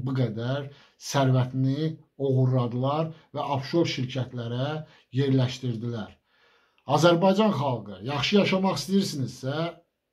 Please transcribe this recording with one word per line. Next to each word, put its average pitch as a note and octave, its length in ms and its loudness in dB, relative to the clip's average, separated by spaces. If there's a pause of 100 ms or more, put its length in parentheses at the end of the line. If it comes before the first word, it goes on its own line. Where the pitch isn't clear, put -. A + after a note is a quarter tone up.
bu C3+ 120 -4
qədər B2 520 -2 (400)
sərvətini C3+ 880 0 (220)
oğurladılar C3 920 0 (240)
və C#3+ 80 -4 (120)
offshore E3 380 0
şirkətlərə B2 800 -6 (440)
yerləşdirdilər. A#2+ 920 0 (800)
Azərbaycan F3+ 640 6
xalqı, A2 540 -4
yaxşı C#3+ 300 2
yaşamaq F#3+ 420 2
istəyirsinizsə, D3+ 800 -2 (540)